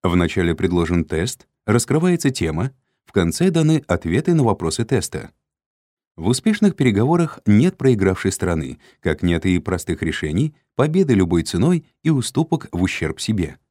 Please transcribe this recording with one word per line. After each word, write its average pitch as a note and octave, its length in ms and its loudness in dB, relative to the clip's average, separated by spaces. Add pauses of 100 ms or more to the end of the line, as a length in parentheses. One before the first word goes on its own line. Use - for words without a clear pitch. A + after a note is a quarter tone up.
В F2 140 2
начале E2+ 360 0
предложен E2+ 520 0
тест, E2+ 420 -6 (180)
раскрывается D3+ 640 0
тема, F2 420 -4 (340)
в - 80 -20
конце G2+ 380 0
даны D#3+ 360 2
ответы F#2 460 0
на D3+ 100 2
вопросы G2 400 -2
теста. - 480 -4 (880)
В D#2+ 100 -4
успешных G#3 480 0
переговорах C#3 720 0
нет G#2+ 320 4
проигравшей G2 560 2
стороны, D#2+ 460 -4 (200)
как E2 240 -2
нет E2+ 220 0
и F2+ 140 2
простых E2+ 440 -4
решений, E2+ 520 -4 (200)
победы D#3 380 2
любой F2 300 2
ценой D#3 420 0 (180)
и D#3+ 60 0
уступок D#3 640 -2
в F2 80 -2
ущерб E2+ 400 -4
себе. F2 380 -4 (120)